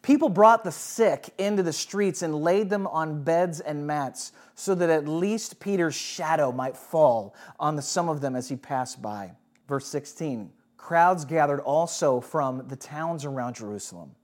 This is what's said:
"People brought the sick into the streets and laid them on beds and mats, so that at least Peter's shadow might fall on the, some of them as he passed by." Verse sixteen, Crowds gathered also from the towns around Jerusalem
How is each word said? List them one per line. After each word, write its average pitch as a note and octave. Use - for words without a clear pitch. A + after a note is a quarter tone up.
"People D4
brought A3
the E3+
sick -
into G3
the E3
streets F#3+
and D3+
laid F#3+
them G3
on D#3
beds E3
and D3
mats, D3
so G3
that F3
at D#3
least G3
Peter's F3
shadow D#3
might B2+
fall A#2+
on D3+
the, C#3
some E3+
of D3
them C3+
as B2
he C3+
passed B2+
by." G#2
Verse C#3
sixteen, C3+
Crowds E3+
gathered C#3+
also D3
from C3
the C3
towns D#3
around B2+
Jerusalem F#2+